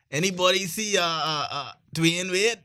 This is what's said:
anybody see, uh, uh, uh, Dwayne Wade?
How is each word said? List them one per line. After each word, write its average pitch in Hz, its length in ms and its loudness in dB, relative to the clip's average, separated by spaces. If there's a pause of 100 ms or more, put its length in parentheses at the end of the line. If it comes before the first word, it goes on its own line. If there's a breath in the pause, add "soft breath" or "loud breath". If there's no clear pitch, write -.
(100)
anybody 185 560 2
see, 202 300 -2
uh, 180 60 4
uh, 156 480 0
uh, 135 220 -8 (220)
Dwayne 170 360 0
Wade? 208 340 0